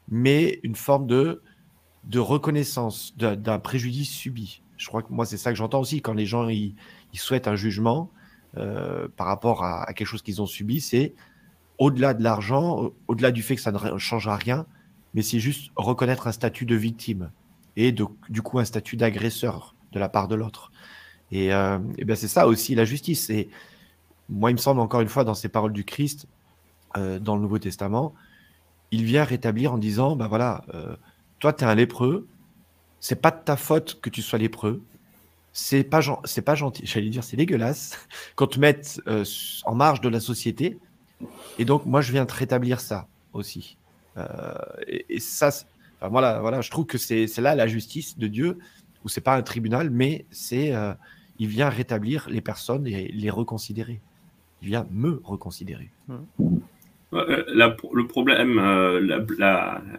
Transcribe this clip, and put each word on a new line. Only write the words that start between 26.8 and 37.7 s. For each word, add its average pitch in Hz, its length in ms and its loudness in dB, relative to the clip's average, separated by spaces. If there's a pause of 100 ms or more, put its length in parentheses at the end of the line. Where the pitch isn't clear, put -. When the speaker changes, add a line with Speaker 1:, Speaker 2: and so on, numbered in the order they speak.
Speaker 1:
euh, 95 220 -2
dans 104 160 0
le 104 80 0
Nouveau 104 160 0
Testament, 104 560 -2 (760)
il 113 140 0
vient 131 200 4
rétablir 123 500 0
en 123 40 0
disant, 110 380 2
ben 113 120 -2
voilà, 110 360 0 (100)
euh, - 220 -10 (420)
toi, 147 160 4
t'es 143 120 0
un 110 100 6
lépreux, 123 520 4 (720)
c'est - 220 -4
pas 160 80 6
de - 160 -2
ta 143 120 2
faute - 440 0
que - 80 -8
tu 107 140 -6
sois 113 160 -2
lépreux, 110 420 -2 (720)
c'est - 320 2
pas 151 180 4
gen-, 139 240 -2
c'est - 160 -6
pas 147 140 2
gentil, 143 300 -4
j'allais 107 240 -2
dire, 120 140 -4
c'est 117 140 -10
dégueulasse 139 600 0 (220)